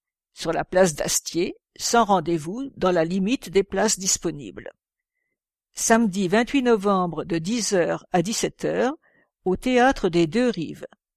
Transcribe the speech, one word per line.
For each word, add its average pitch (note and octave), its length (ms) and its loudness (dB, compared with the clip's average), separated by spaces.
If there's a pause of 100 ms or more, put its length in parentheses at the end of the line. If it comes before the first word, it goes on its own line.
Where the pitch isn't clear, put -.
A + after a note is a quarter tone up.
(340)
sur - 180 -4
la D#3 140 -2
place F#3 300 4
d'Astier, - 600 -4 (220)
sans A#3 260 2
rendez-vous F3+ 720 -2
dans F#3 160 2
la E3 140 2
limite F#3+ 440 -2
des F#3+ 140 2
places G3 360 -2
disponibles. D#3 720 -6 (1040)
Samedi G#3 520 2
vingt-huit A#3 340 2
novembre F#3+ 640 0
de E3+ 140 -2
dix G#3 340 -4
heures E3 380 0
à F3+ 100 2
dix-sept F3+ 420 -4
heures F#3+ 300 0 (500)
au F#3 120 0
théâtre B3+ 520 2
des E3+ 200 2
Deux A#3 220 0
Rives. - 360 -8 (320)